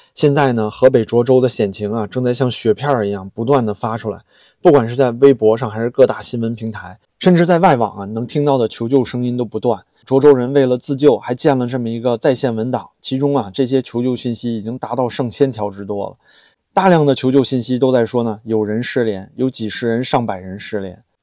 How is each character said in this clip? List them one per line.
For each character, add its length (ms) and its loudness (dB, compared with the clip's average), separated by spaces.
现 180 2
在 200 2
呢， 180 -2
河 180 4
北 160 2
涿 200 0
州 160 4
的 80 2
险 240 -2
情 200 -6
啊， 140 -4
正 160 -6
在 100 0
像 160 -2
雪 240 0
片 160 -4
儿 160 2
一 60 -2
样 240 -8
不 100 -6
断 220 2
地 80 -2
发 220 -6
出 140 -8
来， 100 -10
不 80 6
管 180 6
是 60 -8
在 160 2
微 240 6
博 220 4
上 120 -4
还 120 -8
是 100 -2
各 160 4
大 140 0
新 200 -8
闻 120 -4
平 200 -10
台， 260 -16
甚 160 4
至 100 2
在 140 2
外 160 4
网 220 -2
啊， 80 -8
能 200 -6
听 180 -2
到 140 2
的 80 0
求 220 -6
救 160 2
声 200 -6
音 120 -4
都 80 -2
不 160 -8
断。 200 -2
涿 160 0
州 140 8
人 180 -2
为 140 4
了 100 0
自 200 -6
救， 220 4
还 180 -6
建 200 2
了 120 -2
这 100 -4
么 100 -4
一 120 -6
个 180 -2
在 160 2
线 200 -2
文 140 -4
档， 220 -6
其 160 -6
中 200 0
啊， 180 -4
这 100 0
些 160 0
求 220 -4
救 140 -2
信 180 -6
息 220 -6
已 40 -6
经 160 -8
达 200 -8
到 120 0
上 220 -4
千 220 0
条 180 -6
之 140 -14
多 240 -6
了。 80 -18
大 160 4
量 180 6
的 80 4
求 160 -2
救 140 6
信 180 -2
息 160 -4
都 140 2
在 120 4
说 200 -2
呢， 180 -6
有 220 -2
人 180 -4
失 220 -2
联， 320 -6
有 120 -2
几 200 -6
十 180 -6
人、 160 -2
上 240 -2
百 120 -6
人 200 -12
失 220 -8
联。 240 -12